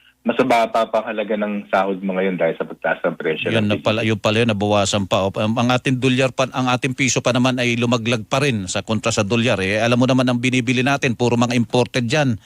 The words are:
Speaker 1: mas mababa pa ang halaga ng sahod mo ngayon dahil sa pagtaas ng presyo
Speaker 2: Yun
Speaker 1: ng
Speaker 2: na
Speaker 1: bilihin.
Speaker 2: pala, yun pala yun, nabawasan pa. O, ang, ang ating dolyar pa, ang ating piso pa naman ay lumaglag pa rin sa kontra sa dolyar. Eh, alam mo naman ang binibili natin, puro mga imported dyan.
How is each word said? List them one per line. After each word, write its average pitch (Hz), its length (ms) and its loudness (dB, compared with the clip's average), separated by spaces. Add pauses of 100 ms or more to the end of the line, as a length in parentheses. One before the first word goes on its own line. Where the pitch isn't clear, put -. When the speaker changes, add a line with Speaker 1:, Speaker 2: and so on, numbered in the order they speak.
(200)
Speaker 1:
mas 117 160 -2
mababa 117 480 2
pa 110 160 -2
ang 110 80 -6
halaga 107 260 -4
ng 104 360 -4
sahod 95 280 0
mo 95 140 -4
ngayon 92 240 0
dahil 82 180 0
sa - 80 -8
pagtaas 82 380 -6
ng 85 160 -2
presyo 80 320 -4
Speaker 2:
Yun 110 160 0
Speaker 1:
ng 104 40 0
Speaker 2:
na 104 80 0
Speaker 1:
bilihin. - 120 -12
Speaker 2:
pala, 110 140 -2
yun 110 180 0
pala 107 180 0
yun, 117 120 2
nabawasan 104 560 0
pa. 101 160 0
O, 98 100 0
ang, 110 240 -2
ang 120 140 0
ating 127 260 0
dolyar 127 340 2
pa, 131 160 -2
ang 131 220 -4
ating 127 240 -2
piso 131 260 0
pa 127 120 2
naman 123 260 2
ay 120 180 0
lumaglag 120 520 0
pa 139 120 -2
rin 117 280 0
sa 98 160 -4
kontra 110 260 -2
sa 113 140 2
dolyar. 113 360 2
Eh, 95 200 0
alam 117 180 2
mo 123 80 4
naman 127 220 2
ang 123 100 2
binibili 123 460 0
natin, 135 320 0
puro 120 200 2
mga 120 200 2
imported 123 500 0
dyan. 131 420 0